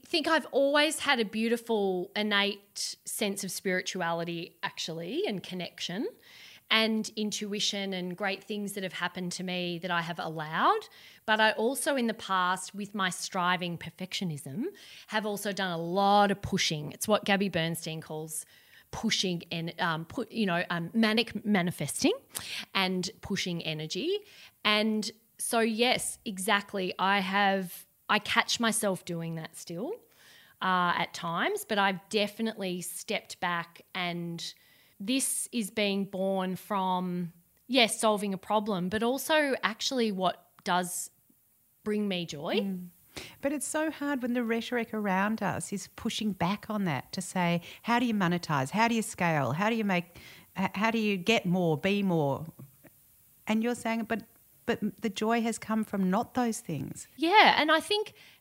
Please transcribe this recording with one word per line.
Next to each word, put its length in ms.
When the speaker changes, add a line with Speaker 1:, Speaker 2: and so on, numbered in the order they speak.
Speaker 1:
think 220
I've 240
always 480
had 180
a 60
beautiful, 880
innate 800
sense 380
of 80
spirituality, 1120
actually, 640
and 160
connection 640
and 460
intuition 760
and 240
great 280
things 300
that 100
have 80
happened 400
to 100
me 380
that 100
I 120
have 180
allowed. 600
But 140
I 120
also, 440
in 100
the 80
past, 600
with 180
my 160
striving 640
perfectionism, 920
have 180
also 260
done 200
a 100
lot 480
of 100
pushing. 520
It's 160
what 160
Gabby 240
Bernstein 520
calls 460
pushing 580
and, 300
um, 240
pu-, 260
you 160
know, 240
um, 240
manic 500
manifesting 680
and 380
pushing 420
energy. 560
And 460
so, 220
yes, 640
exactly. 760
I 220
have, 640
I 80
catch 420
myself 440
doing 320
that 200
still, 360
uh, 340
at 180
times, 540
but 100
I've 300
definitely 720
stepped 600
back, 420
and 480
this 540
is 180
being 360
born 500
from, 760
yes, 320
solving 320
a 60
problem, 500
but 140
also 600
actually 480
what 320
does 460
bring 240
me 180
joy. 340
Speaker 2:
Mm. 260
But 120
it's 160
so 220
hard 320
when 100
the 100
rhetoric 520
around 480
us 300
is 220
pushing 380
back 360
on 180
that 260
to 80
say, 400
"How 180
do 60
you 80
monetize? 560
How 180
do 60
you 80
scale? 500
How 180
do 60
you 80
make, 320
h-, 180
how 160
do 80
you 180
get 300
more, 300
be 260
more?" 440
And 160
you're 120
saying, 300
"But, 180
but 120
the 80
joy 340
has 160
come 260
from 260
not 240
those 260
things." 560
Speaker 1:
Yeah, 440
and 120
I 80
think 320